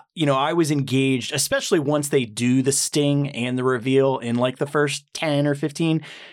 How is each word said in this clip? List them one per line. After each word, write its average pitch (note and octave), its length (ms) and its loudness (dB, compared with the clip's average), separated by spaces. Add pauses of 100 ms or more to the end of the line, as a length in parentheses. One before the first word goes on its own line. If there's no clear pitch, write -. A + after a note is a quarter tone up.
(140)
you D#3+ 120 -2
know, C#3 120 2
I D3 160 0
was E3 180 2
engaged, C3+ 600 0
especially G3+ 440 0
once D3 300 0
they C#3+ 160 2
do A#2+ 380 2
the C3+ 100 2
sting C#3+ 600 0
and B2+ 260 -4
the B2+ 80 -2
reveal C3 540 2
in, A#2 180 -2
like, B2+ 200 0
the D3 80 -4
first C#3+ 480 -2
ten D3 320 0
or C#3+ 100 0
fifteen, D#3 480 0 (300)